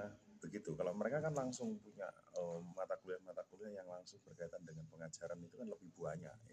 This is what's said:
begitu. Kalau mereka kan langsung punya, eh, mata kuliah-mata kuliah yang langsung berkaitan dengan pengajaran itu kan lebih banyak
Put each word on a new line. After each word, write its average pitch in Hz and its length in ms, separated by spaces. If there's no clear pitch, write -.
begitu. 85 320
Kalau 90 240
mereka 117 240
kan 156 160
langsung 127 440
punya, 101 280
eh, 85 220
mata 92 280
kuliah-mata 92 480
kuliah 101 320
yang 90 80
langsung 90 360
berkaitan 85 400
dengan 80 240
pengajaran 82 520
itu 85 160
kan 123 120
lebih - 240
banyak 82 440